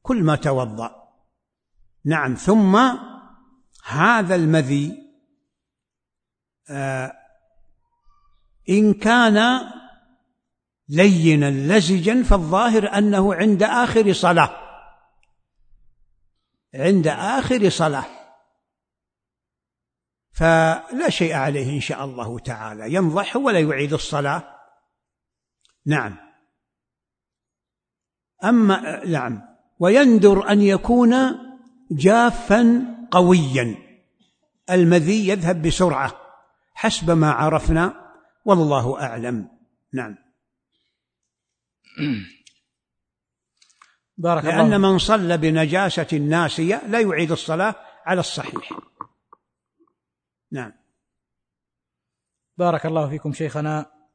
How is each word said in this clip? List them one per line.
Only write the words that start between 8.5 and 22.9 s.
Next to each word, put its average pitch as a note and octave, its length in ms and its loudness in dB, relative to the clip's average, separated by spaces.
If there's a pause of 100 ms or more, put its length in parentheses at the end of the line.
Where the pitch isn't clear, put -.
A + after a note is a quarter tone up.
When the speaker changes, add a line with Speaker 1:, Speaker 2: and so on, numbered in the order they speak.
Speaker 1:
إن G#3 240 4
كان A3+ 680 2 (1300)
لينا D#3+ 600 4
لزجا F3+ 720 0
فالظاهر G3+ 760 0
أنه G3+ 380 2
عند G3 280 2
آخر A3+ 500 2
صلاة، E3+ 360 2 (2250)
عند D#3+ 340 2
آخر G#3+ 640 -2
صلاة، D3 360 -2 (2250)
فلا E3 800 0
شيء E3 240 -2
عليه C#3 420 -4
إن C#3 60 -4
شاء C#3 240 -8
الله A#2+ 340 -10
تعالى، A2 540 -12